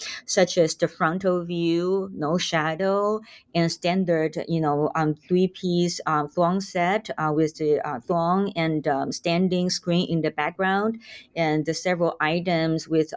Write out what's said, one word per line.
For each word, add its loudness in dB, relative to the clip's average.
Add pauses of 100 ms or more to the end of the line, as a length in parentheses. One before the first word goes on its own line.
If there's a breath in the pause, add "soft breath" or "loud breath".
(260 loud breath)
such 2
as 4
the 0
frontal 0
view, 0
no -2
shadow, 0 (340 loud breath)
and 2
standard, 0 (100)
you 0
know, 2
um, 2
three-piece, 0
uh, 0
thuang 0
set, -2
uh, 0
with 0
the, 2
uh, -6
thuang 0
and, 0
um, 0
standing 0
screen 0
in 0
the 0
background, -2 (360 loud breath)
and 0
the 0
several 0
items 0
with, 2